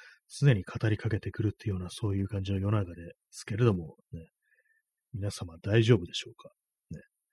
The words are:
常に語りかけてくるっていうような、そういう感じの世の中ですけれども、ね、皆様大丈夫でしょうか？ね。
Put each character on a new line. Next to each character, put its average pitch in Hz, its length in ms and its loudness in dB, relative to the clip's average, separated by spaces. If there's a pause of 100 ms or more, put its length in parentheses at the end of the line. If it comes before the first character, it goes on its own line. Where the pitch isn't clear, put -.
(300)
常 139 240 4
に 95 100 2
語 - 260 -2
り 104 80 2
か - 120 -2
け 98 100 0
て - 120 -6
く - 100 -8
る 104 120 2
っ - 40 -14
て - 120 -6
い - 20 -2
う 95 40 -2
よ 92 40 -4
う 90 40 -6
な、 90 60 -8
そ - 200 -6
う 98 60 -2
い 98 60 0
う 98 60 -2
感 98 160 -4
じ 98 80 -4
の 98 80 0
世 101 100 0
の 107 80 2
中 87 160 -2
で 82 200 -14 (180)
す - 140 -16
け 104 120 -6
れ 120 80 4
ど 110 80 6
も、 85 220 -6 (160)
ね、 82 160 -14 (880)
皆 98 180 -4
様 - 320 -10
大 110 200 6
丈 110 120 8
夫 85 100 0
で - 80 -14
し - 140 -8
ょ - 40 -16
う - 40 -20
か？ - 160 -20 (400)
ね。 156 80 -10 (340)